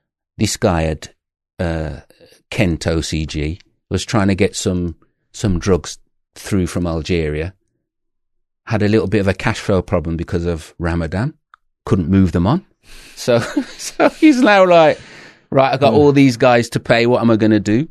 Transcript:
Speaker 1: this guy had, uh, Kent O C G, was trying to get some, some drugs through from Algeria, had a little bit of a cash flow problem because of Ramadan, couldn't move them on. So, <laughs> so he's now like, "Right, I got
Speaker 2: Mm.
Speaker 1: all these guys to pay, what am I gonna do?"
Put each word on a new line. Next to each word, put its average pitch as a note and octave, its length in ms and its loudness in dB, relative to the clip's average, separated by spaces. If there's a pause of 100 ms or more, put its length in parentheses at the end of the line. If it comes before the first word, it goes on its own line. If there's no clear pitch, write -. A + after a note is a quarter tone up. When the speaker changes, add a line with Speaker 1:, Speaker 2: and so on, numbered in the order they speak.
(380)
Speaker 1:
this - 200 -2
guy F2 260 0
had, D#2+ 260 -6 (500)
uh, D#2+ 400 -6 (500)
Kent F2 380 -2
O E2 140 0
C D#2 240 -6
G, D2+ 340 -6 (300)
was F#2+ 160 -4
trying G2+ 220 0
to G2 80 0
get F#2+ 200 -2
some, F2+ 400 -4 (380)
some F#2 260 -2
drugs F2 380 -4 (380)
through F#2 320 -2
from F2 200 -6
Algeria, D#2+ 640 -4 (1120)
had G#2+ 160 -2
a G#2 60 2
little G#2+ 200 2
bit G#2 140 -2
of G2 60 -4
a F#2+ 60 2
cash - 260 -4
flow F#2+ 220 0
problem E2 360 -4
because E2+ 280 -6
of E2 340 -8
Ramadan, E2+ 540 -4 (520)
couldn't F2+ 240 0
move F#2+ 220 4
them F2+ 160 0
on. D#3+ 180 -2 (500)
So, - 240 0
<laughs> - 380 -6
so - 320 -2
he's D4 320 4
now G3+ 260 4
like, E3 320 4 (500)
"Right, C3+ 240 2
I C3+ 40 -2
got C3 160 2
Speaker 2:
Mm. C#3+ 40 2
Speaker 1:
all D3 140 6
these C#3 260 4
guys A#2+ 320 2
to C3 100 -2
pay, A#2 260 2
what A#2+ 160 2
am A#2 80 2
I A#2 60 4
gonna A2 240 2
do?" G#2+ 320 0